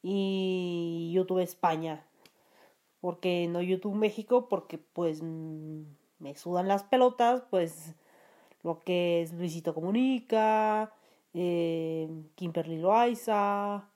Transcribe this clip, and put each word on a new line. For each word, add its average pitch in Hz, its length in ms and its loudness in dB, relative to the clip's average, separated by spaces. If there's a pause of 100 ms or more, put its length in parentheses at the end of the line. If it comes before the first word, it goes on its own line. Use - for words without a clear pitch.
Y 180 1120 -2
YouTube 185 260 2
España. 165 640 -2 (960)
Porque 175 480 -2
no 175 140 -2
YouTube 185 340 -2
México, 220 540 2
porque, 165 300 -4
pues, 160 420 -4
mm, 156 640 -10 (360)
me 143 160 -14
sudan 180 320 -2
las 196 160 2
pelotas, 247 680 4
pues, 160 440 -2 (680)
lo 165 200 -6
que 175 380 2
es 165 120 -6
Luisito 165 420 -4
Comunica, 214 1160 2 (420)
eh, 165 720 -2 (260)
Kimberly 165 440 -4
Loaiza 202 1160 2